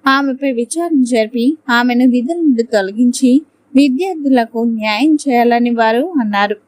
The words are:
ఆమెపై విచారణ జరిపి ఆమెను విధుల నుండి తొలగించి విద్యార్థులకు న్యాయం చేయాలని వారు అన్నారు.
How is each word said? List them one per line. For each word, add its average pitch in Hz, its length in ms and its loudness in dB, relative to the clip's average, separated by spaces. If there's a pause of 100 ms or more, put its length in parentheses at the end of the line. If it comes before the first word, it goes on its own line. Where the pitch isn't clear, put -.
ఆమెపై 269 440 0
విచారణ 269 520 -2
జరిపి 240 540 0 (120)
ఆమెను 240 420 2
విధుల 247 260 -2
నుండి 262 260 0
తొలగించి 247 760 0 (340)
విద్యార్థులకు 269 880 0
న్యాయం 226 520 0
చేయాలని 240 540 0
వారు 233 520 0
అన్నారు. 208 340 -2 (120)